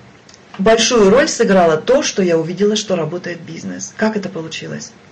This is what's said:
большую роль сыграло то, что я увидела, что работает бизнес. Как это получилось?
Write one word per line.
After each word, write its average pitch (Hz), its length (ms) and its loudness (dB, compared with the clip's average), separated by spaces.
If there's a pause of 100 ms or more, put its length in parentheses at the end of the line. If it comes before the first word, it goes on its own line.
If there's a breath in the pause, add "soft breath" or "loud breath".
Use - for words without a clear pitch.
(580)
большую 220 520 4
роль 277 200 4
сыграло 185 480 2
то, 269 260 2
что - 180 -4
я 170 160 2
увидела, 185 380 0
что 196 200 -2
работает 165 460 -6
бизнес. - 540 -12
Как 214 220 -2
это 190 120 -6
получилось? 160 640 -12 (200)